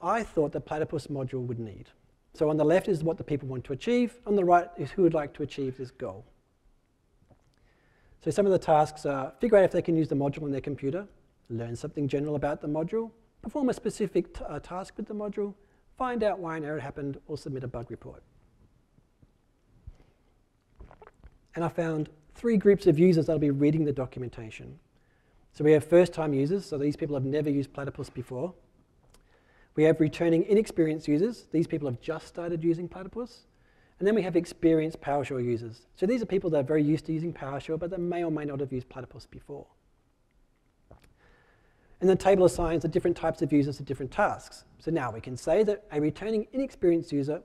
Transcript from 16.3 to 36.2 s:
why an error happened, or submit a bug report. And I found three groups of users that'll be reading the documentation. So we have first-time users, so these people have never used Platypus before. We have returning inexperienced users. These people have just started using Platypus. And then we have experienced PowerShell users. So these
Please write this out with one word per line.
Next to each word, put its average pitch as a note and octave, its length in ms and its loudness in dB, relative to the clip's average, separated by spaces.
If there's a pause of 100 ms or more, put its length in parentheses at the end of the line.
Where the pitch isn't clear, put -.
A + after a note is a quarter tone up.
why E3 180 -8
an D#3 80 -6
error D3+ 160 -6
happened, C#3 480 -8
or D3+ 80 -8
submit C3 280 -8
a B2 40 -8
bug A#2+ 220 -10
report. - 320 -16 (3250)
And E3 80 -4
I E3+ 60 0
found D#3+ 400 -2 (260)
three A#3 220 2
groups G3+ 300 6
of D#3 120 8
users E3 280 6
that'll D#3+ 120 2
be D3 120 2
reading D3 340 4
the D3 80 0
documentation. B2 840 -10 (720)
So - 100 -8
we D3+ 100 8
have D3 120 6
first-time E3+ 480 4
users, D3 320 0
so D3+ 140 -6
these C#3+ 180 0
people D3 180 -4
have C3 120 -2
never D3 240 0
used C#3 240 -2
Platypus C#3 340 -10
before. C3+ 460 -8 (1200)
We D3+ 80 4
have D#3+ 160 4
returning E3 440 2
inexperienced E3 640 0
users. F3+ 440 0
These D#3+ 140 2
people D3 220 -4
have A#2+ 120 -6
just D#3 260 -8
started E3+ 380 -6
using E3+ 240 0
Platypus. G3 580 -12 (540)
And F#3 80 2
then A3 80 4
we G#3 60 4
have F3+ 120 -2
experienced D#3+ 640 2
PowerShell C#3 420 -2
users. A#2 520 -4
So - 100 -4
these A#3 160 2